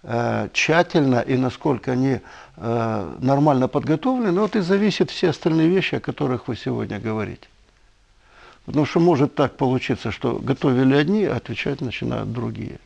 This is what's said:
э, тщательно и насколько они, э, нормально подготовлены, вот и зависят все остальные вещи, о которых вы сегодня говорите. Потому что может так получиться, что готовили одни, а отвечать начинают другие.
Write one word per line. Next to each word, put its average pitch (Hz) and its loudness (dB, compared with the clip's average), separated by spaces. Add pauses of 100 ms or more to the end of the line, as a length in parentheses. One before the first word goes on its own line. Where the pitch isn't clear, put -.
э, 113 -2
тщательно 151 2
и 135 0
насколько 127 -2
они, 127 0 (360)
э, 113 -2 (140)
нормально 135 4
подготовлены, 180 0
вот 214 0
и 202 2
зависят 196 0
все - 0
остальные 160 2
вещи, 180 0
о 110 -2
которых 127 -4
вы 117 -4
сегодня 110 -4
говорите. 110 -6 (1200)
Потому - 0
что - 2
может 151 4
так 135 0
получиться, 123 -2
что - -2
готовили 131 2
одни, 180 2
а 123 -2
отвечать 135 -6
начинают 117 -6
другие. 113 -8